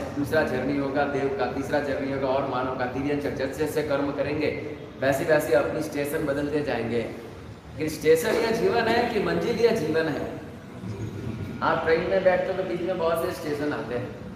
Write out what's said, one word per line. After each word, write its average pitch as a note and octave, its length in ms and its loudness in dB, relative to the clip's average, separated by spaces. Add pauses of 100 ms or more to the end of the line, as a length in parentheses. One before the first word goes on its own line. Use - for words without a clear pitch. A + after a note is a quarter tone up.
(160)
दूसरा D3 280 2
जर्नी B2+ 340 0
होगा C#3 260 0
देव C3+ 360 0
का, B2 60 0
तीसरा C#3 340 0
जर्नी C3+ 340 -2
होगा C3+ 140 0
और C3+ 220 2
मानव B2+ 280 -2
का, B2 80 -2
तिर्यंचक, C#3 460 -2
जैसे C3 220 -4
जैसे D3+ 300 0
कर्म C#3+ 280 0
करेंगे C#3+ 640 -2 (240)
वैसे C#3 220 2
वैसे D#3 300 4
अपनी C#3+ 280 4
स्टेशन C#3+ 440 -2
बदलते D3 380 0
जाएंगे। A#2 360 -2
लेकिन - 920 -8
स्टेशन D#3+ 400 4
यह A3+ 220 2
जीवन F#3+ 300 4
है A#3 320 2
कि G3+ 100 2
मंजिल F3+ 360 0
यह A3+ 160 6
जीवन D#3 300 2
है? - 360 -4 (1200)
आप D3+ 220 2
ट्रेन E3 240 4
में F#3+ 140 2
बैठते F3+ 300 4
हो F#3 100 -2
तो E3+ 60 -4
बीच E3+ 120 -2
में F3+ 160 -2
बहुत E3 280 0
से F3+ 60 -2
स्टेशन D3 420 -2
आते A#2+ 220 -4
हैं, A#2 200 -6 (200)